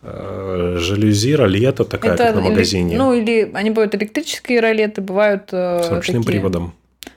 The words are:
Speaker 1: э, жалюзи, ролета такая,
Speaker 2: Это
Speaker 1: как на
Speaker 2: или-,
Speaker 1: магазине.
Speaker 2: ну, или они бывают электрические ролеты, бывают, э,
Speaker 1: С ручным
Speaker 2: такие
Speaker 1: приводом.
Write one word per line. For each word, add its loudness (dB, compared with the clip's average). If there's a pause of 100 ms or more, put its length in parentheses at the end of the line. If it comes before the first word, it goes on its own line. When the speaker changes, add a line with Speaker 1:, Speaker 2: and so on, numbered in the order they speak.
Speaker 1:
э, -6
жалюзи, 2
ролета 2
такая, -2
Speaker 2:
Это 2
Speaker 1:
как 2
на 2
Speaker 2:
или-, 2
Speaker 1:
магазине. 2
Speaker 2:
ну, 2
или 0
они -2
бывают 0
электрические -2
ролеты, 0
бывают, 0
э, 0
Speaker 1:
С -2
ручным -2
Speaker 2:
такие 0
Speaker 1:
приводом. -2 (440)